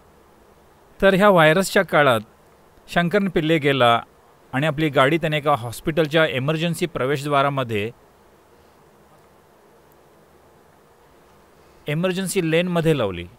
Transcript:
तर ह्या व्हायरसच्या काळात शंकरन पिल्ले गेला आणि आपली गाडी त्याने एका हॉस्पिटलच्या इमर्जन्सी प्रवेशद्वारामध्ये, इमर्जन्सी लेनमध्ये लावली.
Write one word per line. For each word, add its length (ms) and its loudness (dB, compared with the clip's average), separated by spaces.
तर 120 4
ह्या 160 4
व्हायरसच्या 520 4
काळात 380 2
शंकरन 400 0
पिल्ले 300 0
गेला 440 2
आणि 140 -2
आपली 220 -2
गाडी 300 2
त्याने 180 -4
एका 180 0
हॉस्पिटलच्या 720 -2
इमर्जन्सी 600 -4
प्रवेशद्वारामध्ये, 1040 -4
इमर्जन्सी 640 -2
लेनमध्ये 480 0
लावली. 280 -4